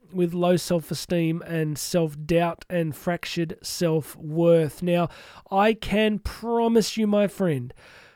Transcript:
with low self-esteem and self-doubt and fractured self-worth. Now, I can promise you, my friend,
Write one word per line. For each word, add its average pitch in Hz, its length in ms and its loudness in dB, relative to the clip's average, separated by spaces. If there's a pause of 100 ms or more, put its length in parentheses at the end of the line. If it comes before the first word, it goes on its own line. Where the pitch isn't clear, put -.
(120)
with 175 220 0
low 175 240 2
self-esteem 165 880 -2
and 160 320 -4
self-doubt 165 880 -2
and 165 280 -2
fractured - 640 -6
self-worth. 160 1200 0
Now, 175 260 2 (440)
I 208 240 4
can 214 420 0
promise 233 800 0
you, 220 80 0
my 208 220 4
friend, 143 460 -2 (420)